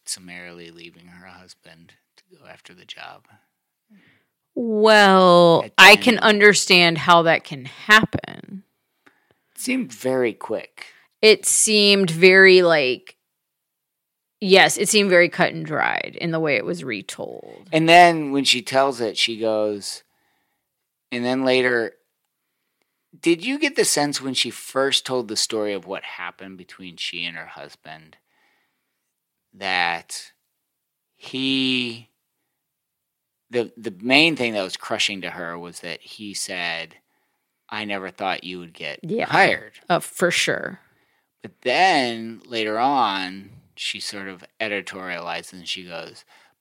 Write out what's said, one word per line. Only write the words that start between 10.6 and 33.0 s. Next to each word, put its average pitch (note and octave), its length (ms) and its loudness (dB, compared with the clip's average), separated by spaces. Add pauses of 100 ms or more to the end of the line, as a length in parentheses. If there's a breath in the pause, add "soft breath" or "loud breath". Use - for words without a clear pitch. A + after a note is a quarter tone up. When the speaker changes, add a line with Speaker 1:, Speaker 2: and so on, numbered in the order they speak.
Speaker 2:
It G#3+ 240 4
seemed G3+ 640 2
very, F#3 500 8
like, D3+ 560 0 (1200)
yes, F#3 380 4
it - 120 -2
seemed G3+ 200 2
very F3 200 4
cut - 240 -2
and D#3+ 120 -10
dried A#1+ 560 -6
in E3+ 80 -6
the D#3+ 100 -4
way D3+ 160 -2
it G#2 100 -4
was F3 180 -10
retold. - 880 -14
Speaker 1:
And D#3+ 180 2
then E3+ 420 6
when C#3 120 -2
she B2 180 0
tells C3 400 0
it, G#2+ 160 -4
she A2+ 220 -4
goes, G#2+ 640 -4 (1080)
and A#2+ 140 -6
then B2+ 180 -2
later, B2+ 500 0 (1300)
did E3+ 240 0
you C4 140 -6
get C#4+ 180 -4
the A3 100 0
sense D3 360 -2
when C3 140 -8
she A#2+ 160 -4
first - 520 -4
told B2 260 -6
the G#2+ 80 -10
story G#2 360 -4
of F2+ 140 -10
what F#2 160 -10
happened F#2 560 -16
between F2+ 380 -20
she - 280 -10
and E2+ 120 -12
her D#2 100 -16
husband D2+ 680 -20 (1400)
that F2+ 800 -6 (840)
he, C3 920 -4 (1400)